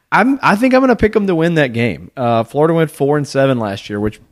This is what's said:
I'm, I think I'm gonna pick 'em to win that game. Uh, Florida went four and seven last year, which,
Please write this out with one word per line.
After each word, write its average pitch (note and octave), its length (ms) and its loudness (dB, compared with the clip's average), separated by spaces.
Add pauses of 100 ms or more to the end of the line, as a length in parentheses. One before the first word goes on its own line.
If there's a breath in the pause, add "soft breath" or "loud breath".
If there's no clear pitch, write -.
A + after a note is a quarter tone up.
(120)
I'm, B3 300 2
I F#3 140 2
think B3+ 180 2
I'm B3+ 60 6
gonna C4 160 2
pick G#3+ 180 0
'em G#3 140 0
to F#3 60 0
win E3 200 0
that C#3+ 180 0
game. G#2+ 440 -4
Uh, A#2 260 0
Florida D#3 320 0
went D#3+ 160 0
four C#3+ 260 -2
and C#3+ 100 -2
seven C3+ 320 0
last G2+ 300 -6
year, G#2 120 -6
which, G#2+ 200 -4 (120)